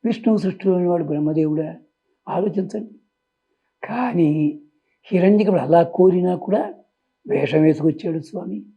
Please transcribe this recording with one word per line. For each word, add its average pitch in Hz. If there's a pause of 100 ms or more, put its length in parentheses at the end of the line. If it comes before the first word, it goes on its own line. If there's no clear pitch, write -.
విష్ణువు 226
సృష్టిలో 185
ఉండేవాడు 175
బ్రహ్మదేవుడా? 151 (520)
ఆలోచించండి. 196 (880)
కానీ 165 (440)
హిరణ్యకశిపుడు 196
అలా 160
కోరినా 180
కూడా 202 (540)
వేషం 143
వేసుకొచ్చాడు 156
స్వామి. 107 (100)